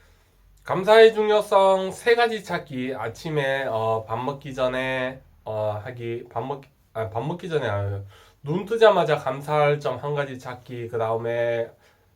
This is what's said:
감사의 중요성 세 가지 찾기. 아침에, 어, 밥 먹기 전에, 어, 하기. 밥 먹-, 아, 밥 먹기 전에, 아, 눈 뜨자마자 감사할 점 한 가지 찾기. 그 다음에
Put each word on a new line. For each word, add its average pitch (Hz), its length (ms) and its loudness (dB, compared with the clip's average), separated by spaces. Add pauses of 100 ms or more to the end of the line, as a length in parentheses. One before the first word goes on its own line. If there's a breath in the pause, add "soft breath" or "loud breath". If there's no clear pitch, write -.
(640 soft breath)
감사의 214 480 8
중요성 202 800 2
세 233 240 2
가지 226 280 0
찾기. 139 540 -6
아침에, 135 720 -4
어, 113 360 0
밥 113 120 -6
먹기 139 360 -6
전에, 127 680 -2 (240)
어, 107 400 -4
하기. 120 440 -8
밥 117 160 -6
먹-, 139 200 -8 (280)
아, 110 160 -6
밥 117 160 -6
먹기 175 220 -8
전에, 143 220 -2
아, 101 320 -4 (420 loud breath)
눈 170 220 -4
뜨자마자 196 500 4
감사할 147 640 0
점 127 240 -4
한 143 120 -4
가지 139 220 -4
찾기. 120 520 -12
그 120 80 -6
다음에 117 720 -2 (440 soft breath)